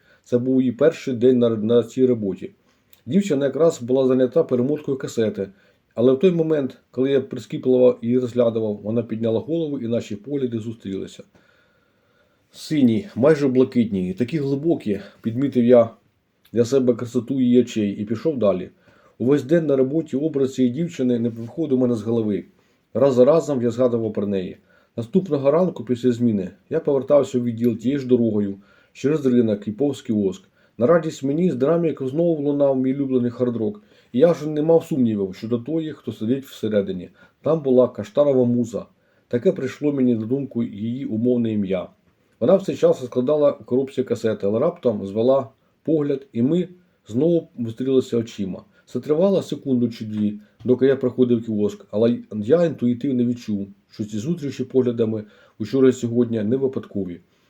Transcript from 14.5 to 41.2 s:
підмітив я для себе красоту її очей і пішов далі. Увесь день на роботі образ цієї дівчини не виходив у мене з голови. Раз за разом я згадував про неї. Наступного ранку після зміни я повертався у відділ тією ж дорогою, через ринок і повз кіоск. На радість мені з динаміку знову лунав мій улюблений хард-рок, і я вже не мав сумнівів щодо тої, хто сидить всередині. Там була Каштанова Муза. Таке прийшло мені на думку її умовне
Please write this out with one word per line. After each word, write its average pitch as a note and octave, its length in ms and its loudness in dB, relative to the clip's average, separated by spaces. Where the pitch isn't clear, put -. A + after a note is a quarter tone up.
підмітив A#2+ 440 0
я A#2+ 240 6
для A#2 120 2
себе B2 300 2
красоту B2 460 -4
її B2 200 4
очей G#2+ 300 0
і G#2 140 -6
пішов A#2 320 -4
далі. F#2 320 0
Увесь C3 260 2
день D#3+ 220 2
на C#3 100 2
роботі C3+ 420 0
образ C#3 360 -2
цієї B2 200 0
дівчини B2+ 460 -2
не A#2 100 0
виходив A#2 480 -4
у B2+ 40 2
мене A#2+ 140 2
з G#2 60 -6
голови. G#2+ 440 -2
Раз C3 200 4
за B2 120 6
разом C#3+ 360 2
я A#2+ 100 0
згадував A2+ 420 0
про G2+ 140 -4
неї. F#2+ 300 -4
Наступного C#3 540 0
ранку E3 340 0
після B2 260 0
зміни A2 380 0
я D3+ 100 -2
повертався C#3 600 2
у A#2+ 40 -4
відділ A#2 340 0
тією C3+ 220 -2
ж C3 80 -8
дорогою, G#2 480 2
через C#3+ 320 -2
ринок A#2 420 2
і A2 40 -6
повз C3+ 300 -4
кіоск. G2+ 420 -2
На A2+ 100 0
радість D#3+ 360 0
мені D#3 280 0
з C3 40 -4
динаміку C#3+ 520 0
знову D#3 360 0
лунав C#3+ 340 2
мій C3 160 0
улюблений C3 380 0
хард-рок, A#2+ 500 -2
і A#2+ 60 0
я E3+ 120 6
вже D3+ 180 -4
не D3+ 120 -2
мав D#3+ 220 4
сумнівів A2 520 0
щодо A2+ 220 -4
тої, D#3 360 -6
хто - 180 -12
сидить A#2+ 340 -2
всередині. F#2+ 640 -4
Там D#3 200 0
була B2+ 260 4
Каштанова C3 580 0
Муза. A#2+ 400 -2
Таке B2 240 0
прийшло C#3+ 400 -4
мені B2+ 240 2
на A2 100 -4
думку B2 380 -4
її A2+ 420 -6
умовне A#2 480 0